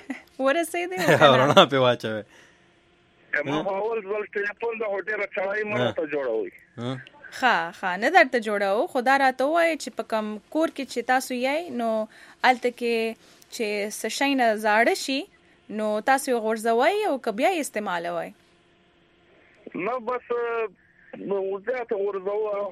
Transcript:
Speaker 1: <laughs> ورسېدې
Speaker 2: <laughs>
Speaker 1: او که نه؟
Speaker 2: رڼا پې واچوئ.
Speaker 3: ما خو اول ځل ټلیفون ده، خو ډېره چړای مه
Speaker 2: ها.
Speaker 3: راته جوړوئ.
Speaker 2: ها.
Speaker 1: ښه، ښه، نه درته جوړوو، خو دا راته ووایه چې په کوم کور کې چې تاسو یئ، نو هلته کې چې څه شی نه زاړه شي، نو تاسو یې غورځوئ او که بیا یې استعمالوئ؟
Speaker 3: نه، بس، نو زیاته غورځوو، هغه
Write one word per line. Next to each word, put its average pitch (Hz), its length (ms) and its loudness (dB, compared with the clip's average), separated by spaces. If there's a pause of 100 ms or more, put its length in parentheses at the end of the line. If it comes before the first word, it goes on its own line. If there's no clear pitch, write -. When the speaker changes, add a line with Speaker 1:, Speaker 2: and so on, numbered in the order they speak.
(180)
Speaker 1:
<laughs> - 280 -8
ورسېدې 349 540 0
Speaker 2:
<laughs> 359 40 -2
Speaker 1:
او 147 140 6
که 151 100 8
نه؟ 127 140 8
Speaker 2:
رڼا 147 300 8
پې 139 140 2
واچوئ. 110 380 0 (1200)
Speaker 3:
ما 151 180 -2
خو 196 120 -4
اول 220 260 -4
ځل 208 220 -6 (120)
ټلیفون 208 440 -6
ده، 226 120 -4
خو 196 100 -4
ډېره 202 240 -6 (100)
چړای 202 360 -4
مه 160 60 -2
Speaker 2:
ها. 123 80 0
Speaker 3:
راته 120 280 -2
جوړوئ. 113 360 -4 (280)
Speaker 2:
ها. 120 140 -6 (460)
Speaker 1:
ښه، 233 180 2 (240)
ښه، 185 120 -4 (120)
نه 277 120 2
درته 269 320 6
جوړوو، 208 440 0
خو 254 100 -2
دا 262 160 4
راته 262 280 2
ووایه 330 320 2
چې - 200 -10
په 220 140 -6
کوم 214 160 -2 (280)
کور 311 200 2
کې 254 160 -6
چې 247 80 -4 (140)
تاسو 262 200 0
یئ، 277 360 -2 (100)
نو 233 100 -2 (560)
هلته 247 240 4 (100)
کې 226 360 -2 (400)
چې 220 120 -4 (320)
څه 220 80 -6 (100)
شی 277 240 2
نه 233 60 4 (180)
زاړه 226 300 4 (100)
شي، 269 140 -2 (600)
نو 214 80 -2 (240)
تاسو 208 200 2
یې 240 140 2
غورځوئ 233 640 2
او 277 80 0 (100)
که 226 120 -2
بیا 311 160 2
یې 320 40 -2
استعمالوئ؟ 175 680 -6 (1600)
Speaker 3:
نه، 240 100 -4 (140)
بس، 247 160 -6 (1040)
نو 196 60 0 (280)
زیاته 240 380 -4
غورځوو، 202 500 -4
هغه 202 180 -4